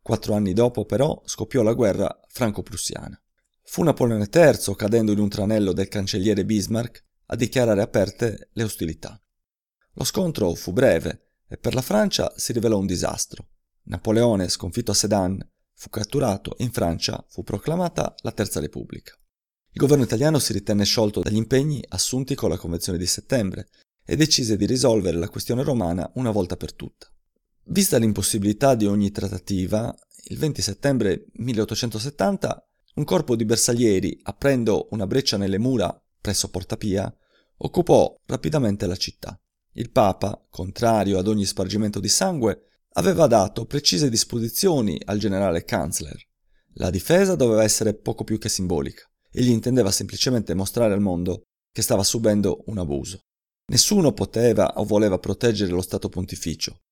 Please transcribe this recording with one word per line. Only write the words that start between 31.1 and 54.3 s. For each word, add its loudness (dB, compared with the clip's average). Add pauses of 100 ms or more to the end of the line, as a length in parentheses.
milleottocentosettanta -2 (360)
un -2
corpo 2
di 0
bersaglieri, 2
aprendo 0
una -4
breccia 0
nelle 0
mura 0 (240)
presso -4
Porta -6
Pia, -2 (420)
occupò 2
rapidamente -2
la -4
città. -12 (340)
Il -8
Papa, 0
contrario 0
ad 0
ogni 0
spargimento -4
di -4
sangue, 0 (320)
aveva 4
dato 2
precise 0
disposizioni 0
al -2
generale 0
Kanzler. -4 (560)
La -2
difesa 2
doveva 4
essere 2
poco -6
più -4
che -6
simbolica. -4 (260)
Egli 0
intendeva 2
semplicemente -2
mostrare 0
al 0
mondo -2 (280)
che -4
stava 2
subendo 2
un -6
abuso. -6 (480)
Nessuno 4
poteva 2